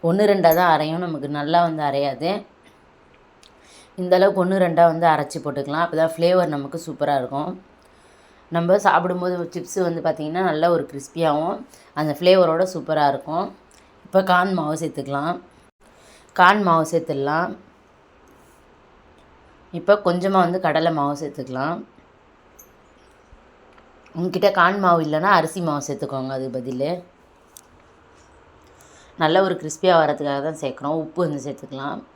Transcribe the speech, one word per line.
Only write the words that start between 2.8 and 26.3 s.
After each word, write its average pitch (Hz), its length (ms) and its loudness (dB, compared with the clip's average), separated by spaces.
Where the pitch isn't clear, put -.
இந்த 180 180 4
அளவுக்கு 190 240 4
ஒண்ணு 185 220 0
ரெண்டா 170 260 4
வந்து 165 220 2
அரைச்சி 147 320 -4
போட்டுக்கலாம். 143 400 -4
அப்பதான் 160 300 0
ஃப்ளேவர் 170 400 2
நமக்கு 139 320 -8
சூப்பரா 143 340 -2
இருக்கும். 143 320 -6
நம்ம 175 300 4
சாப்பிடும்போது 180 500 0
சிப்ஸ் 175 320 -8
வந்து 165 200 -4
பார்த்தீங்கன்னா, 156 420 -4
நல்ல 160 260 2
ஒரு 143 160 -2
கிறிஸ்பியாவும் 156 640 -2
அந்த 151 180 -2
ஃப்ளேவரோட 180 540 4
சூப்பரா 151 400 0
இருக்கும். 160 340 -6
இப்ப 190 220 2
கார்ன் 180 280 2
மாவு 151 240 -4
சேர்த்துக்கலாம். 139 560 -6
கார்ன் 196 260 6
மாவு 165 240 2
சேர்த்துடலாம். 156 600 -2
இப்ப 196 260 4
கொஞ்சமா 185 400 2
வந்து 175 220 0
கடலை 160 320 0
மாவு 147 240 -2
சேர்த்துக்கலாம். 139 580 -6
உங்ககிட்ட 180 400 0
கார்ன் 185 260 4
மாவு 170 220 4
இல்லைன்னா 156 320 0
அரிசி 165 280 -2
மாவு 147 220 -2
சேர்த்துக்கோங்க 135 480 -8